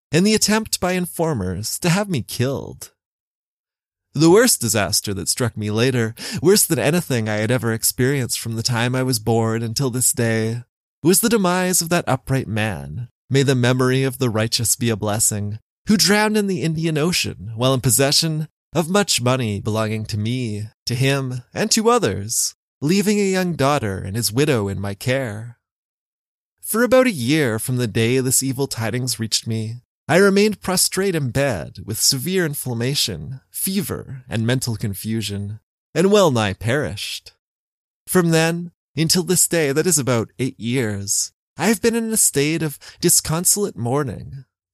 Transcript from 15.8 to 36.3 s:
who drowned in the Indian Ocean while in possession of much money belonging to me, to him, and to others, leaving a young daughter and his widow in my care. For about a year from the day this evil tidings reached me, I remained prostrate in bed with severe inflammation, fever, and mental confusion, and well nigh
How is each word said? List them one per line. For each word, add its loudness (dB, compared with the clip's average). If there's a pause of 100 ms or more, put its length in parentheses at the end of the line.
who 4
drowned 4
in 2
the -2
Indian 0
Ocean -2
while 2
in 0
possession 2 (240)
of 0
much 2
money 0
belonging -2
to -6
me, -4 (160)
to -2
him, 0 (100)
and -2
to 2
others, 0 (260)
leaving 2
a 2
young 0
daughter 0
and -6
his -4
widow 2
in -4
my -6
care. -4 (1040)
For 0
about 6
a 2
year 2
from -2
the 0
day 2
this 0
evil -2
tidings -4
reached -4
me, -6 (260)
I 4
remained 2
prostrate 0
in -2
bed -2
with -6
severe 0
inflammation, -4 (100)
fever, -6
and -2
mental 0
confusion, -6 (340)
and 4
well 6
nigh 2